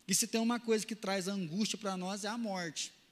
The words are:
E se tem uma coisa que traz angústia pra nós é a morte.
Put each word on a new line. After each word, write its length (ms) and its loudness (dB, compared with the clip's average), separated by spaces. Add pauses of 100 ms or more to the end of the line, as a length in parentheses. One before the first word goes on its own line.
E 60 2
se 140 4
tem 140 2
uma 180 2
coisa 260 2
que 100 -4
traz 320 0
angústia 500 0
pra 180 -2
nós 280 -4
é 40 -2
a 100 -2
morte. 540 -4 (200)